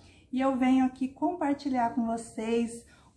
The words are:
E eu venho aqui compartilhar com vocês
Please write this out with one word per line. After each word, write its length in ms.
E 80
eu 160
venho 300
aqui 220
compartilhar 880
com 100
vocês 800